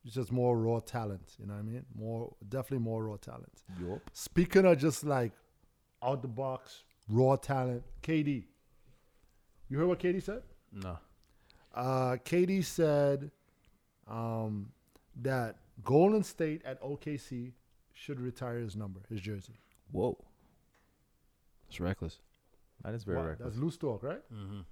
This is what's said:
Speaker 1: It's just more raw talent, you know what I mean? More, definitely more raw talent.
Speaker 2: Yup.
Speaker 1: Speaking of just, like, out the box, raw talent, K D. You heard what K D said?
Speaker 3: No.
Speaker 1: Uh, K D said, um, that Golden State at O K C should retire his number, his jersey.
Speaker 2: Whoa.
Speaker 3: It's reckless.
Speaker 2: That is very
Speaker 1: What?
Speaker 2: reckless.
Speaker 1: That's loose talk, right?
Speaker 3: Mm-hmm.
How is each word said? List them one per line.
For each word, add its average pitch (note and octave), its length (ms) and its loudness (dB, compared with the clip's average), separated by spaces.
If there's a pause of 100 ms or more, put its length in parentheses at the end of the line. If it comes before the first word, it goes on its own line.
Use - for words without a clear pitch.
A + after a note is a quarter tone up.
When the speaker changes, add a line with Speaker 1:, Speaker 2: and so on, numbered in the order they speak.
Speaker 1:
It's A2+ 100 -14
just B2 160 -4
more B2 260 4
raw A2+ 220 2
talent, G#2 580 -6
you G2+ 100 -14
know G2+ 80 -8
what G#2 40 -8
I G#2 40 -8
mean? A#2 300 -8
More, A2+ 400 -6 (160)
definitely C3 360 -2
more A2+ 180 0
raw G#2+ 140 -4
talent. - 340 -14 (340)
Speaker 2:
Yup. F2+ 280 -6
Speaker 1:
Speaking F3+ 520 6
of E3+ 140 10
just, D3 240 2
like, C3 300 2 (680)
out B2+ 220 0
the C3 60 -6
box, C3 560 -6 (240)
raw C3 260 6
talent, B2+ 480 0 (200)
K D#3+ 200 2
D. C#3 240 -2 (1200)
You C3+ 100 -2
heard E3+ 100 4
what F3 100 2
K F3+ 140 2
D F#3+ 80 0
said? A3 220 -6 (300)
Speaker 3:
No. F#2 240 -6 (760)
Speaker 1:
Uh, B2+ 500 0
K F3+ 220 4
D F#3+ 160 2
said, C#3+ 680 2 (760)
um, A2+ 640 -4 (520)
that B2+ 340 -2 (260)
Golden F#3+ 400 6
State D#3 420 -4
at C3 180 -8
O C#3 120 -6
K D3 220 -6
C B2 380 -10 (380)
should - 280 -10
retire B2 400 -6
his G#2 160 -6
number, G2 320 -8
his G#2+ 120 -6
jersey. G2+ 380 -8 (320)
Speaker 2:
Whoa. G#2+ 260 0 (1500)
Speaker 3:
It's - 120 -12
reckless. F2+ 400 -4 (640)
Speaker 2:
That G#2+ 100 -6
is A2+ 100 -8
very F2 140 -2
Speaker 1:
What? D#2+ 80 -2
Speaker 2:
reckless. A2+ 280 -8
Speaker 1:
That's A#2 80 -6
loose D3 140 -2
talk, A#2 260 -4
right? E3+ 200 -8 (100)
Speaker 3:
Mm-hmm. G2+ 280 -10 (120)